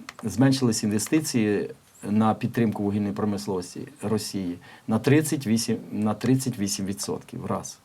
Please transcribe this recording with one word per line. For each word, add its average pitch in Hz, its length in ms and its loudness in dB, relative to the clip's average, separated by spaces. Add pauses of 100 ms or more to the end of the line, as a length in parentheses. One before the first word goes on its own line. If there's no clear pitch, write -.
(240)
зменшились 123 600 2
інвестиції 107 840 0 (340)
на 107 300 4
підтримку 113 500 0
вугільної 101 300 0
промисловості 101 680 -4 (200)
Росії 101 560 -4 (300)
на 110 120 2
тридцять 147 480 2
вісім, 113 300 2 (140)
на 107 220 0
тридцять 131 460 0
вісім 98 260 -2
відсотків. - 600 -6
Раз. 95 400 -6